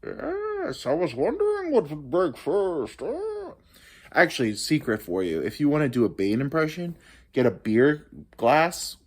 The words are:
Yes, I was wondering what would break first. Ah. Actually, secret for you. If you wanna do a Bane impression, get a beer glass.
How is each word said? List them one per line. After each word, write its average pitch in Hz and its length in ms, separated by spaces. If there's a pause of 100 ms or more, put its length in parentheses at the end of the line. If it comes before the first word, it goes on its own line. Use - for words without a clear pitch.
Yes, 392 800
I 127 80
was 160 200
wondering 370 560
what 233 200
would 147 200
break 165 260
first. 170 680
Ah. 392 500 (600)
Actually, 135 420
secret 117 480
for 90 200
you. 82 180
If 73 200
you 147 80
wanna 147 200
do 123 160
a 107 40
Bane 98 320
impression, 156 560 (360)
get 127 140
a 120 40
beer 123 560 (300)
glass. 156 600 (100)